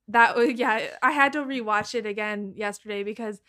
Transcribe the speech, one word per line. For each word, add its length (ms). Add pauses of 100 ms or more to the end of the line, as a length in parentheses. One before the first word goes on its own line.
that 300
was, 160
yeah, 500
I 80
had 220
to 80
rewatch 560
it 100
again 500
yesterday 460
because, 460